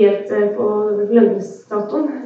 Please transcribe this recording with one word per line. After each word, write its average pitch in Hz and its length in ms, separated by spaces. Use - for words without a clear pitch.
helt, 202 300
eh, 208 240
på 202 100
lønningsdatoen. 220 960